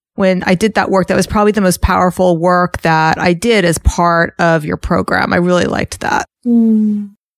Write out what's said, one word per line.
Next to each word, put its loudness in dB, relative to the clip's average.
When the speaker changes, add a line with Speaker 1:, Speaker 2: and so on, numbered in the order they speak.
Speaker 1:
when 0
I 0
did 0
that -2
work, 0
that -2
was 0
probably 2
the -2
most 0
powerful 0
work 0
that 0
I 0
did 0
as 0
part 0
of 0
your -4
program. -2
I 2
really 2
liked -6
that. -2
Speaker 2:
Mm. 0